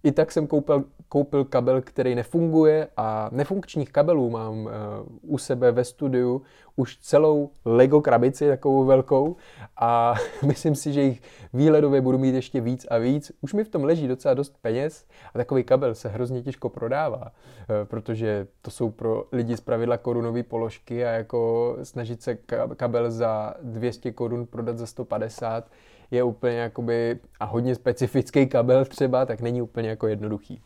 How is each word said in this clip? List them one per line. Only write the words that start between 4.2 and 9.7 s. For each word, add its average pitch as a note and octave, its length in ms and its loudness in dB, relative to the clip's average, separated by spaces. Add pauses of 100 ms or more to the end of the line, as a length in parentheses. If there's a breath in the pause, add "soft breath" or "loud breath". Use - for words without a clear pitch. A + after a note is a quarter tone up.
mám, A2 380 -6
eh, - 20 -8 (520)
u C#3+ 160 -4
sebe B2 340 2
ve B2 120 2
studiu B2+ 580 -2 (340 soft breath)
už B2+ 200 -2
celou D3+ 540 4 (140)
Lego C3 360 8
krabici, C3+ 480 4
takovou C3+ 360 2
velkou, C3+ 520 4 (400 loud breath)